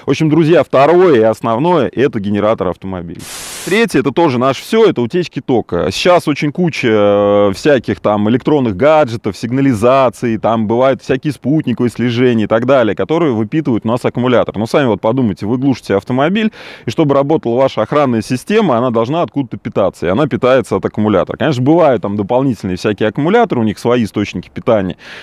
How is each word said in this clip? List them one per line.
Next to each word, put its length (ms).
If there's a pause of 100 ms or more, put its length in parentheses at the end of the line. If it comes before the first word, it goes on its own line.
В 40
общем, 180
друзья, 340
второе 580
и 20
основное – 640
это 320
генератор 480
автомобиля. 540 (420)
Третье, 360
это 100
тоже 280
наш 200
все, 260
это 160
утечки 400
тока. 500
Сейчас 380
очень 240
куча, 380
э, 640
всяких 440
там 300
электронных 480
гаджетов, 600
сигнализаций, 1000
там 300
бывают 340
всякие 320
спутниковые 580
слежения 540
и 20
так 200
далее, 280
которые 380
выпитывают 540
у 20
нас 160
аккумулятор. 540
Ну, 80
сами 220
вот 120
подумайте, 460
вы 100
глушите 400
автомобиль, 560 (320)
и 60
чтобы 240
работала 400
ваша 260
охранная 400
система, 560
она 140
должна 320
откуда-то 340
питаться, 480
и 60
она 160
питается 500
от 80
аккумулятора. 540
Конечно, 240
бывают 400
там 140
дополнительные 600
всякие 320
аккумуляторы, 540
у 20
них 140
свои 260
источники 480
питания, 460 (240)